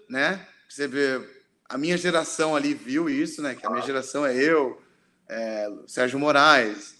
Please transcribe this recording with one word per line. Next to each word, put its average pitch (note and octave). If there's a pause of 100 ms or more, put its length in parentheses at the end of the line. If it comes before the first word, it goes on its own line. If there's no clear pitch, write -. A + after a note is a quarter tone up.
né? D#3+ (220)
Você C#3+
vê, C3+ (480)
a C3
minha E3+
geração E3
ali C#3+
viu C#3+
isso, D3
né? C#3
Que -
a -
minha B2
geração C#3
é B2+
eu, C#3+ (500)
é, A2 (200)
Sérgio B2+
Moraes, C#3